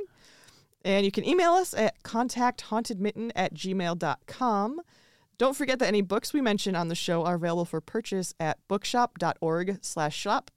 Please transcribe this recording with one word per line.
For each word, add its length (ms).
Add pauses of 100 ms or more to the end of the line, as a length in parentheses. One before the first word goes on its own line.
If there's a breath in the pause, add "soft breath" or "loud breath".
(840 soft breath)
And 200
you 80
can 120
email 280
us 220
at 280
contact 600
haunted 380
mitten 360
at 180
gmail 440
dot 280
com. 540 (580 soft breath)
Don't 180
forget 220
that 100
any 140
books 300
we 80
mention 340
on 140
the 80
show 280
are 120
available 300
for 140
purchase 600
at 260
bookshop 520
dot 220
org 440
slash 320
shop 400